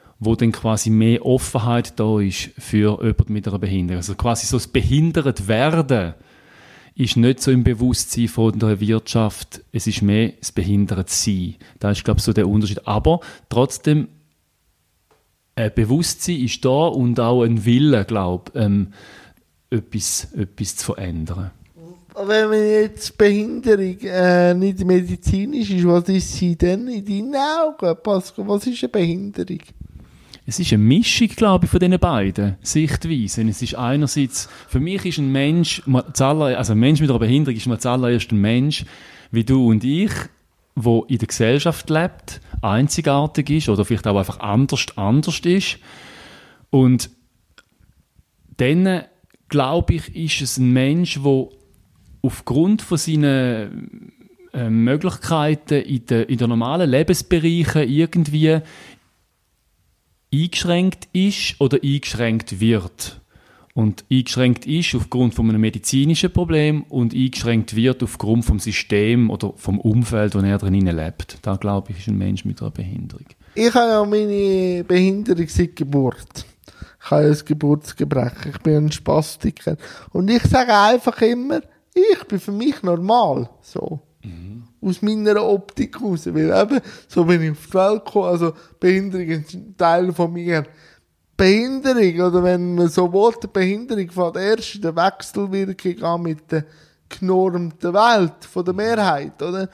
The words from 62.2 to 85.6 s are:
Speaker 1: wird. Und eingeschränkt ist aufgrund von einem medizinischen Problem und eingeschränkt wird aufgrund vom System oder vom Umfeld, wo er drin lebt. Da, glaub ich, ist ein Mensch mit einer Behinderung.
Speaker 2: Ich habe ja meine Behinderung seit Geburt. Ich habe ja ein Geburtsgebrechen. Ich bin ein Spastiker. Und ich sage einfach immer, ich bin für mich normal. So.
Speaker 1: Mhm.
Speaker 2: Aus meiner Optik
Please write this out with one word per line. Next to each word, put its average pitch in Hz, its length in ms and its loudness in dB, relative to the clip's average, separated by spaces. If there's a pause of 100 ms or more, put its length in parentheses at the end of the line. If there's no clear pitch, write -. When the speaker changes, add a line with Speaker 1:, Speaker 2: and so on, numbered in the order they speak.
Speaker 1:
wird. 107 600 -2 (540)
Und 110 380 -2
eingeschränkt 127 560 0
ist 165 280 -2
aufgrund 123 380 0
von 113 160 0
einem 110 120 2
medizinischen 139 720 0
Problem 151 580 0
und 120 240 0
eingeschränkt 117 640 -2
wird 123 280 2
aufgrund 110 400 -2
vom 104 160 2
System 110 680 0
oder 101 260 -6
vom 101 240 -4
Umfeld, 110 560 0
wo 101 40 0
er 98 180 2
drin 98 280 2
lebt. 80 560 -4
Da, 98 140 -4
glaub 101 340 -4
ich, 92 100 -12
ist 95 100 -12
ein 101 80 -2
Mensch 95 260 -4
mit 101 180 -8
einer 104 100 -8
Behinderung. - 540 -12 (300)
Speaker 2:
Ich 226 180 2
habe 240 180 4
ja 214 140 2
meine 196 800 0
Behinderung 185 640 0
seit 175 300 -2
Geburt. 139 680 -4 (580)
Ich - 80 -4
habe 151 120 4
ja 151 60 6
ein 151 160 2
Geburtsgebrechen. 147 1080 -2
Ich - 80 -12
bin 156 140 2
ein 151 160 2
Spastiker. - 840 -4 (340)
Und 185 180 0
ich 233 140 2
sage 254 340 4
einfach 233 440 4
immer, 247 400 0 (320)
ich 381 340 4
bin 196 120 -2
für 202 120 -10
mich 240 320 -2
normal. 175 640 0 (120)
So. - 400 -10 (220)
Speaker 1:
Mhm. 95 400 -16 (180)
Speaker 2:
Aus 185 200 -4
meiner 208 440 2
Optik - 560 -2